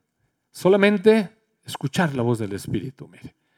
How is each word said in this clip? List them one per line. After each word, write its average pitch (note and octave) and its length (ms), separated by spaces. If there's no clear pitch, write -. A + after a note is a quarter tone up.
solamente G3+ 800
escuchar D3+ 500
la B2+ 60
voz A#2 180
del G2+ 140
Espíritu, G2 540
mire. - 280